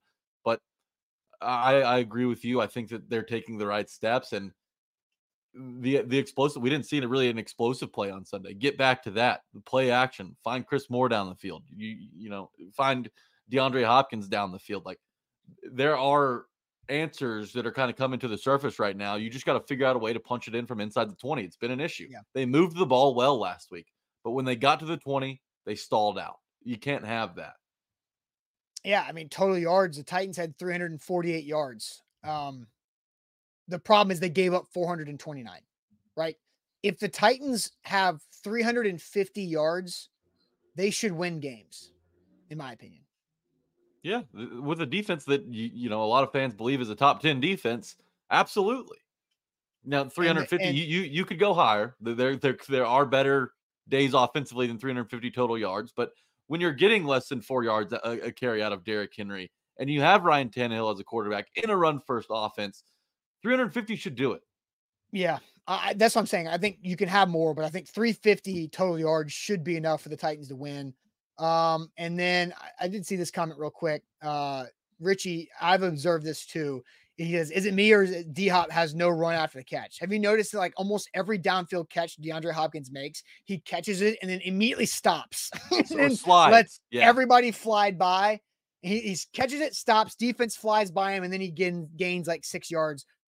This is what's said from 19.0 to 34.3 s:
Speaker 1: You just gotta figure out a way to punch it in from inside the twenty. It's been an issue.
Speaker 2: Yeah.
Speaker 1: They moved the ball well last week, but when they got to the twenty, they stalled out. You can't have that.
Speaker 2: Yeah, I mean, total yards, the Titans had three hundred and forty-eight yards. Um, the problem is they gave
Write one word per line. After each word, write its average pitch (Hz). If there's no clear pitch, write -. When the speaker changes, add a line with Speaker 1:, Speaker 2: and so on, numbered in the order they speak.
Speaker 1:
You 110
just 127
gotta 127
figure 135
out 131
a 123
way 110
to 113
punch -
it 113
in 120
from 113
inside 107
the 92
twenty. 131
It's 87
been 120
an 127
issue. 165
Speaker 2:
Yeah. 123
Speaker 1:
They 131
moved 160
the 180
ball 131
well 127
last 90
week, 85
but 117
when 131
they 127
got 139
to 156
the 160
twenty, 135
they 107
stalled 104
out. 80
You 117
can't 139
have 107
that. 78
Speaker 2:
Yeah, 196
I 147
mean, 160
total 190
yards, 170
the 147
Titans 185
had 170
three 180
hundred 175
and 156
forty-eight 170
yards. 143
Um, 143
the 170
problem 208
is 175
they 180
gave 180